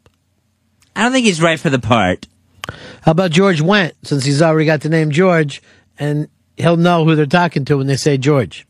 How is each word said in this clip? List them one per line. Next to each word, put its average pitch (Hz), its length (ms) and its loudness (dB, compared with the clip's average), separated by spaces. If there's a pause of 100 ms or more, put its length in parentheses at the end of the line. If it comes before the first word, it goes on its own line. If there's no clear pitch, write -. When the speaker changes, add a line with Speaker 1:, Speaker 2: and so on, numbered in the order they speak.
(960)
Speaker 1:
I 190 60 0
don't 247 100 0
think 254 140 2
he's 170 140 0
right 165 200 0
for 165 100 -2
the 135 80 0
part. 104 480 0 (760)
Speaker 2:
How 160 100 2
about 180 180 0
George 180 320 2
Wendt, 190 300 0 (100)
since 139 220 -4
he's 143 180 0
already 156 240 2
got 156 140 0
the 156 80 -6
name 156 240 0
George, 165 500 0 (340)
and 147 320 -4 (280)
he'll 170 200 0
know 170 280 2
who 160 100 2
they're 151 120 0
talking 165 400 0
to 147 100 0
when 135 100 -2
they 139 100 0
say 143 220 0
George? 135 520 -2